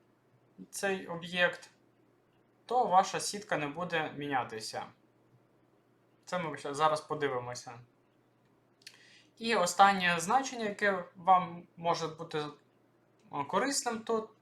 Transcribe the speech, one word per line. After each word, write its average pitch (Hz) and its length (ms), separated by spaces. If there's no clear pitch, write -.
цей 190 380
об'єкт, 175 600
то 240 200
ваша 185 340
сітка 196 380
не 147 100
буде 160 480
мінятися. 117 720
Це 180 120
ми 156 200
ща-, 143 160
зараз 151 280
подивимося. 123 800
І 226 180
останнє 180 640
значення, 233 460
яке 196 380
вам 175 480
може 165 300
бути, 160 320
е, - 1040
корисним 233 560
тут, 220 300